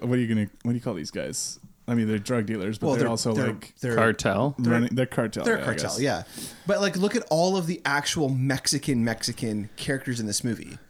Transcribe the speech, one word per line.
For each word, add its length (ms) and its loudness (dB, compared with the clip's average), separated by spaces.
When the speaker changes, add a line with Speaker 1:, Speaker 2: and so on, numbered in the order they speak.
Speaker 1:
what 160 2
are 40 4
you 60 0
gonna, 220 2
what 80 0
do 40 2
you 60 -4
call 120 -4
these 180 -6
guys? 480 -6
I 80 0
mean, 120 2
they're 120 2
drug 280 -2
dealers, 320 -4
but 80 0
Speaker 2:
Well, 80 2
Speaker 1:
they're 80 4
Speaker 2:
they're, 60 2
Speaker 1:
also, 240 0
Speaker 2:
they're, 140 0
Speaker 1:
like, 340 -8
Speaker 2:
they're, 140 0
Speaker 3:
Cartel. 640 4
Speaker 2:
they're, 140 4
Speaker 1:
running, 220 2
they're 120 2
cartel, 360 -2
Speaker 2:
they're 140 2
Speaker 1:
yeah, 40 -4
I 40 -4
Speaker 2:
cartel, 260 -2
Speaker 1:
guess. 100 -4
Speaker 2:
yeah. 220 0
But, 140 2
like, 160 0
look 180 2
at 140 0
all 280 4
of 100 0
the 180 -4
actual 440 0
Mexican, 760 0
Mexican 720 -2
characters 440 -4
in 80 -4
this 160 -4
movie. 340 -6